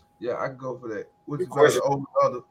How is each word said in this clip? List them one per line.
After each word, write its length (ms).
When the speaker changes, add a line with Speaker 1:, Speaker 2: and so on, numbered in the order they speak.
Speaker 1:
you. 100
Speaker 2:
Yeah, 120
I 60
can 100
go 200
for 120
that. 200
What 140
Speaker 1:
The 60
Speaker 2:
you 40
got, 80
Speaker 1:
question 280
Speaker 2:
the 40
over, 160
under? 140